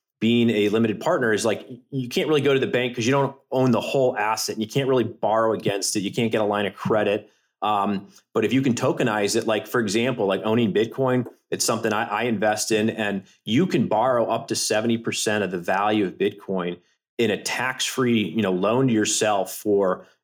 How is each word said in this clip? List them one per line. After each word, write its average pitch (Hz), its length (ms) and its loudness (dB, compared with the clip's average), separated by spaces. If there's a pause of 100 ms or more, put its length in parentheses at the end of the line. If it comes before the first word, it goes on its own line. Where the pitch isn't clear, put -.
(200)
being 117 300 4
a 104 180 2
limited 110 320 0
partner 139 320 0
is, 104 120 0
like, 107 240 -2
y-, 123 120 -16 (100)
you 127 180 -6
can't 139 200 -2
really 151 120 4
go 139 140 4
to 135 60 2
the 113 80 0
bank 123 260 -2
'cause 117 100 -2
you 127 80 2
don't 139 220 2 (160)
own 131 220 4
the 107 80 4
whole 131 360 0
asset, 104 380 -2
and 110 80 -4
you 107 60 -4
can't 139 200 -2
really 127 160 2
borrow 113 500 0
against 98 420 -2
it. 104 40 -2
You 92 120 -4
can't 113 180 0
get 113 100 0
a 107 40 0
line 104 220 0
of 95 80 -6
credit. 104 560 0 (300)
Um, 101 460 0 (280)
but 110 100 0
if 104 80 0
you 135 100 4
can 127 120 2
tokenize 107 600 0
it, 110 140 -2
like, 107 180 0
for 123 140 -2
example, 113 460 0
like, 95 180 0
owning 110 280 2
Bitcoin, 127 540 0 (240)
it's - 140 -4
something 110 280 -2
I, 107 120 -2
I 104 180 -4
invest 107 480 0
in, 110 180 2
and 104 360 -4 (200)
you 131 220 2
can 127 220 0
borrow 117 380 2
up 113 220 -2
to 113 60 -4
seventy 110 420 0
percent 107 460 -2
of 92 80 -2
the 92 80 -4
value 101 480 2
of 87 100 -6
Bitcoin 95 600 -2 (400)
in 110 140 2
a 92 100 -4
tax-free, 123 840 0
you 98 140 -2
know, 95 100 2
loan 107 340 2
to 120 80 2
yourself 104 580 0
for, 98 540 0 (180)